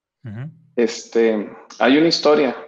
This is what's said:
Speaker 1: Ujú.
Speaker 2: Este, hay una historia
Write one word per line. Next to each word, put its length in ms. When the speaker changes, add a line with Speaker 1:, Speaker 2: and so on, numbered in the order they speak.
Speaker 1:
Ujú. 260
Speaker 2:
Este, 720
hay 200
una 100
historia 480